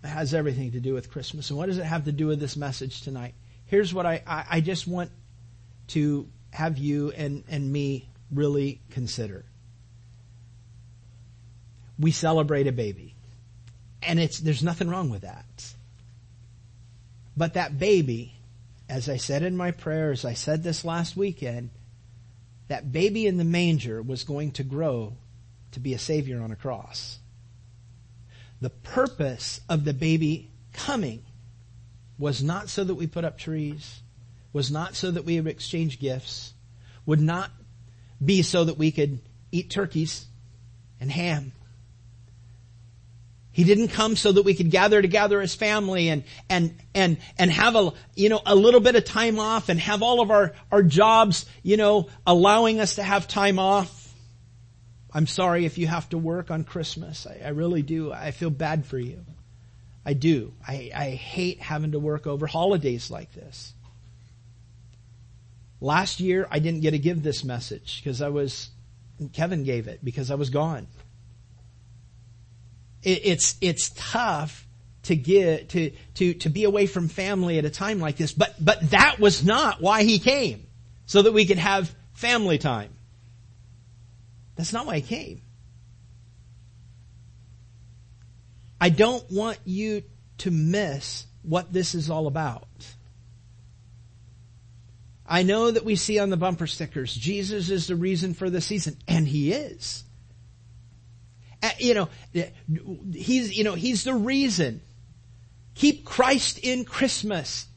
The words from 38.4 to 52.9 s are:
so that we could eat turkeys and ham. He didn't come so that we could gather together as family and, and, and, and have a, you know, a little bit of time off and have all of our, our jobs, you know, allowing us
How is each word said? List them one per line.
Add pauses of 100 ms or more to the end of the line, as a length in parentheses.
so
that
we
could (320)
eat
turkeys (760)
and
ham. (2000)
He
didn't
come
so
that
we
could
gather
together
as
family
and, (260)
and, (200)
and, (200)
and
have
a, (240)
you
know,
a
little
bit
of
time
off
and
have
all
of
our, (200)
our
jobs, (160)
you
know, (180)
allowing
us